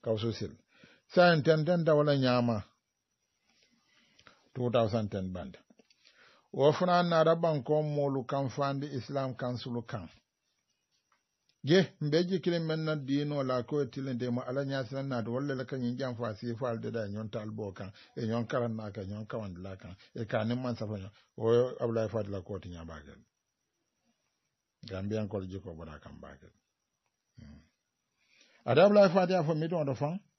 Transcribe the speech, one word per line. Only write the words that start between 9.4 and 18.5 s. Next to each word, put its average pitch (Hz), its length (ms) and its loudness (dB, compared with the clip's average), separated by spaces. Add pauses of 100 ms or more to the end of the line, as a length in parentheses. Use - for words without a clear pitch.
kan. - 240 -10 (1500)
Je, 160 380 4
mbe 151 240 2
ji 180 160 0
kilen 170 260 0
men 160 200 -2
na 156 100 0
dino 143 480 -2
la 127 200 0
ko 147 220 -2
tilen 135 320 -6
de 123 120 -2
mo 120 120 -2
ala 131 220 -4
nya 135 220 -4
san 135 240 -8
na 123 120 -2
do 117 120 -4
wala 139 220 -2
la 127 100 -6
kan 131 180 -6
yin 123 140 -2
jam 127 180 -4
fa 113 180 -4
si 117 220 -6
fa 117 220 -4
de 113 140 -6
da 113 160 -4
nyon 104 220 -8
tal 107 220 -8
bo 107 220 -8
kan, 98 180 -12 (240)
e 123 100 -6
nyon 113 220 -2
karan 120 300 -2